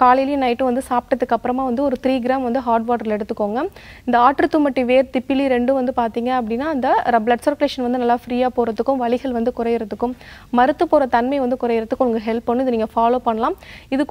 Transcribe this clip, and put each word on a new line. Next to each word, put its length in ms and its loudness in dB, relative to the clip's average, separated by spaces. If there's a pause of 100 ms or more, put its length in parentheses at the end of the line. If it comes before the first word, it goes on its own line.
காலையிலயும் 420 4
நைட்டும் 260 0
வந்து 180 -2
சாப்பிட்டதுக்கு 480 0
அப்புறமா 280 -2
வந்து 180 -2
ஒரு 200 0
three 120 2 (100)
gram 240 -2
வந்து 200 -2
ஹாட் 200 0
வாட்டர்ல 300 -2
எடுத்துக்கோங்க. 400 -4 (480)
இந்த 100 2 (100)
ஆற்றுத்துமட்டி 580 2
வேர், 280 2
திப்பிலி 340 0 (100)
ரெண்டும் 240 2
வந்து 200 -2
பாத்தீங்க 400 -2
அப்படின்னா 360 -4
அந்த 300 2
ர-, 200 2
blood 220 2
circulation 380 -2
வந்து 160 0
நல்லா 220 2
ஃப்ரீயா 320 0
போறதுக்கும் 480 0
வலிகள் 340 -2
வந்து 200 0
குறையறதுக்கும் 580 -4 (340)
மருத்து 380 2
போற 180 4 (100)
தன்மை 280 0
வந்து 200 -2
குறையறதுக்கும் 420 0
உங்களுக்கு 260 -2
help 160 -4
பண்ணும். 180 0
இதை 120 0
நீங்க 160 -2
ஃபாலோ 340 2
பண்ணலாம். 300 -2 (280)
இது 240 -2